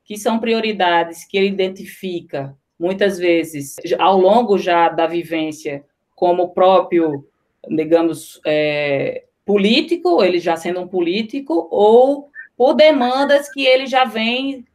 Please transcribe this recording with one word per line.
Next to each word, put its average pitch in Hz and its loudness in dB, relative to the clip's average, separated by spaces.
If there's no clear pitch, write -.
que 208 -12
são 226 -2
prioridades 208 -2
que - -6
ele 196 2
identifica, 180 -8
muitas 190 -2
vezes, 156 -2
ao 185 4
longo 202 4
já 170 2
da 160 -2
vivência, 156 -8
como 180 0
próprio, 175 2
digamos, 160 -2
é, 147 -2
político, 254 0
ele 180 2
já 170 -2
sendo 180 -6
um 180 -12
político, 220 -4
ou 247 4
por 269 2
demandas 277 2
que 277 -6
ele 262 2
já 254 2
vem 240 -4